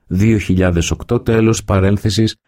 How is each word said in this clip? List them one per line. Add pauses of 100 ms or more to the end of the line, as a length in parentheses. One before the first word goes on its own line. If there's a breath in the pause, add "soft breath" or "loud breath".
δύο
χιλιάδες
οκτώ
τέλος
παρένθεσης, (120)